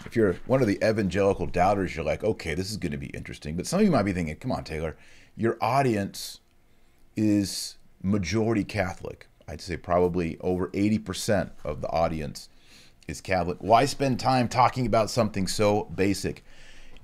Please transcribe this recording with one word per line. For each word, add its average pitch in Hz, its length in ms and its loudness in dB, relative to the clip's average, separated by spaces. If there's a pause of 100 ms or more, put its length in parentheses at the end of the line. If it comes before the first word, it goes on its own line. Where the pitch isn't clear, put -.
if - 100 -10
you're 104 180 4 (120)
one 135 160 2
of 117 60 4
the 98 100 2 (100)
evangelical 98 600 2
doubters, 92 480 2
you're 78 100 -6
like, 78 180 -2
"Okay, 87 300 -2
this 95 160 -4
is 107 80 -6
gonna 80 200 -4
be 69 100 -10
interesting." - 480 -10
But 87 100 -4
some 180 140 0
of 214 60 6
you 190 60 4
might 113 120 4
be 98 100 0
thinking, 82 220 -4
"Come 127 160 -6
on, 71 120 -4
Taylor, 78 320 -6 (400)
your - 260 0
audience 113 800 0 (720)
is 104 640 0 (260)
majority 104 600 2
Catholic." - 600 -6 (220)
I'd 78 140 -12
say 87 160 -6
probably 87 640 2
over 90 340 0
eighty 107 240 4
percent 95 540 -2 (100)
of 71 180 -6
the - 80 -6
audience 80 600 -2 (580)
is 80 120 -8
Catholic. 87 420 -2
Why 113 240 6
spend 131 340 -2
time 123 280 2
talking 123 380 2
about 110 240 2
something 101 380 0
so 104 380 2
basic? 95 580 -2 (600)